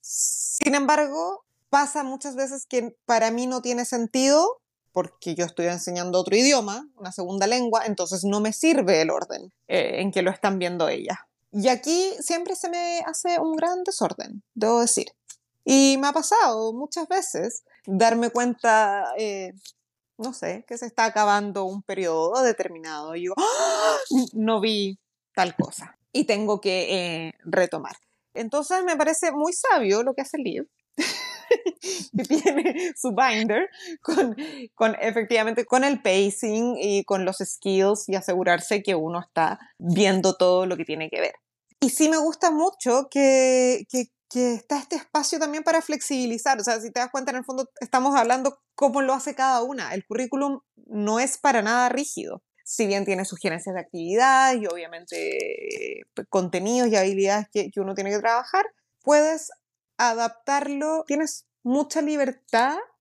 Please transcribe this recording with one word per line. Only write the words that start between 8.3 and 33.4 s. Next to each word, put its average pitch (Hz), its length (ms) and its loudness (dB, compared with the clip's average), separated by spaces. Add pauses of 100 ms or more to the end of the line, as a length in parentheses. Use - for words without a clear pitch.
me 214 120 -2
sirve 202 480 4
el 160 80 2
orden, - 420 -6 (160)
eh, - 340 -2
en 196 100 -2
que 190 100 0
lo 180 80 2
están 190 300 -2
viendo 175 280 -2
ellas. - 300 -4 (340)
Y 208 180 0
aquí 330 500 0
siempre 349 360 -4
se 349 140 -8
me 349 380 -4
hace 339 320 -2
un 320 160 -2
gran 349 280 -2
desorden, - 600 -4 (100)
debo 233 280 2
decir. - 260 0 (580)
Y 269 340 6
me 277 100 0
ha 285 40 -4
pasado 277 600 2
muchas 302 340 -6
veces 359 560 -4 (240)
darme 226 420 4
cuenta, 220 760 2 (120)
eh, 196 360 -6 (680)
no 240 120 -6
sé, 185 360 -8
que 240 100 -10
se 240 80 -10
está 226 200 2
acabando 208 600 2
un 190 160 -6
periodo 185 640 0
determinado 160 720 -2
y 175 100 -6
yo, 185 100 0
¡ah! 622 640 2 (360)
No 220 280 0
vi 202 380 -2 (340)
tal 180 220 0
cosa - 420 -6 (140)
y 277 140 0
tengo 208 360 0
que, 175 680 -2
eh, - 40 -14 (120)
retomar. 170 500 -2 (400)
Entonces 294 480 -2
me 339 120 0
parece 311 360 0
muy 302 220 -2
sabio 240 500 2
lo 262 100 -2
que 269 80 -6
hace 277 160 -8
Liv, 269 300 -6 (300)
<laughs> 960 500 -6 (680)
que - 60 0
tiene 320 720 0
su 247 200 -4
binder 233 540 2 (320)